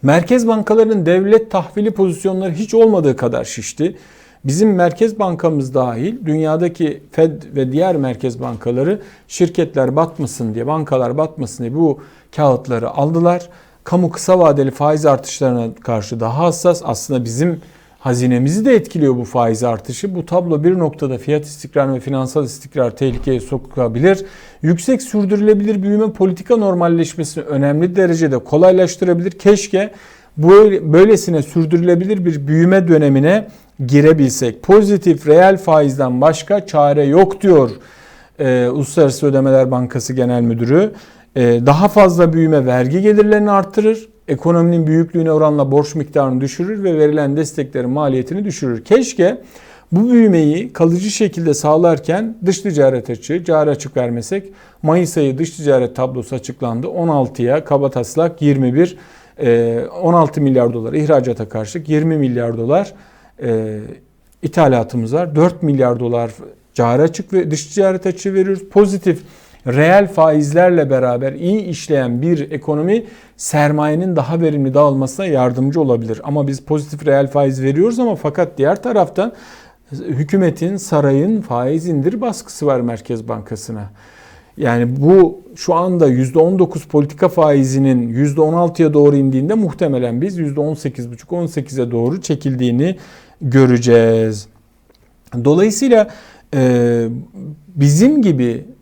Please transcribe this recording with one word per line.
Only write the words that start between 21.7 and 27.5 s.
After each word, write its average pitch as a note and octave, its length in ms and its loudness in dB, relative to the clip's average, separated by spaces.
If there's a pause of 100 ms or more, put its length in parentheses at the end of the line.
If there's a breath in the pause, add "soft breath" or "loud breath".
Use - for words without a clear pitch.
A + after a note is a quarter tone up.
ve B2+ 60 -4
finansal C3 460 -4
istikrar A#2+ 500 -4
tehlikeye C3 440 -2
sokabilir. C3 840 -2 (360 loud breath)
Yüksek E3+ 400 0
sürdürülebilir G#3 840 0
büyüme G#3 280 0
politika F#3+ 460 0
normalleşmesini E3+ 840 -2
önemli D3 520 -2